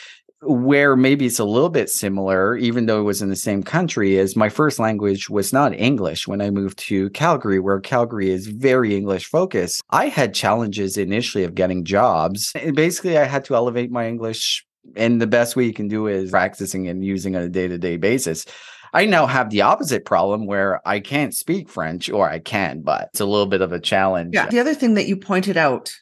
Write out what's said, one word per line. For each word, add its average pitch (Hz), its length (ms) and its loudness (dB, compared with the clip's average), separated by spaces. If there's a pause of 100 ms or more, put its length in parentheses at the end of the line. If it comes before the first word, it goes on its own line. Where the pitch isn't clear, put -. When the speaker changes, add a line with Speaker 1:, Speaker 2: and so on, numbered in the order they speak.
(420)
Speaker 1:
where 139 520 4
maybe 135 320 4
it's 117 140 -2
a 113 40 2
little 117 240 2
bit 135 220 0
similar, 98 640 0
even 117 300 0
though 110 140 2
it 104 40 0
was 101 160 0
in 101 80 -2
the 95 80 -2
same 101 260 -2
country, 110 540 0
is 95 200 2
my 110 120 4
first 151 300 0
language 104 500 0
was 101 240 -2
not 131 220 2
English 101 540 -2
when 101 120 -4
I 101 100 -2
moved 98 300 -2
to 98 300 -2
Calgary, 123 480 0
where 98 220 0
Calgary 110 500 0
is 92 160 -2
very 120 500 2
English 98 300 -2
focused. 151 640 -2
I 196 180 2
had 123 260 0
challenges 104 600 0
initially 101 460 -2
of 90 140 -4
getting 92 280 0
jobs. 95 680 0
And 143 220 -2
basically, 170 420 0
I 147 60 4
had 135 220 -2
to 135 100 -2
elevate 120 340 -2
my 120 160 -4
English, 113 580 -6 (300)
and 117 260 2
the 117 60 2
best 117 300 2
way 127 80 2
you 113 100 -2
can 104 140 -6
do 107 180 -2
is 95 240 -2
practicing 95 560 -2
and 90 180 -6
using 95 300 -2
on 90 80 -2
a 87 60 -4
day-to-day 90 480 -2
basis. 92 480 -2 (500)
I 180 120 4
now 170 200 4
have 123 240 0
the 104 120 2
opposite 131 440 2
problem 101 400 0
where 98 400 0
I 104 140 -2
can't 143 340 -2
speak 170 340 -4
French, 82 420 -6
or 101 200 2
I 80 80 -6
can, 82 440 -4
but 76 300 -2
it's - 80 -8
a 104 60 0
little 101 200 2
bit 98 140 0
of 92 120 0
a 87 80 -6
challenge. 92 540 2
Speaker 2:
Yeah. - 120 0
The 240 140 2
other 277 140 0
thing 247 200 2
that 208 140 0
you 196 80 0
pointed 190 400 -2
out 147 460 0